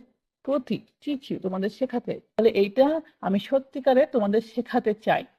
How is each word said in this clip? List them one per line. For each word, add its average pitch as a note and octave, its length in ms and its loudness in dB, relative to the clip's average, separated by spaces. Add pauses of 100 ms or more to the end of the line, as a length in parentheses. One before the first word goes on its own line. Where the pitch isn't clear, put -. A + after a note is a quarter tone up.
(440)
প্রতি, C4+ 420 -4 (200)
teach C#4+ 260 -8
you, - 100 -8
তোমাদের F#3+ 280 -4
শেখাতে। A#3+ 500 -6
তাহলে - 300 2
এইটা C4 520 2 (200)
আমি F#3+ 180 0
সত্যিকারে C4+ 680 2
তোমাদের G#3+ 360 0
শেখাতে A#3 520 -2
চাই। G#3 320 0 (140)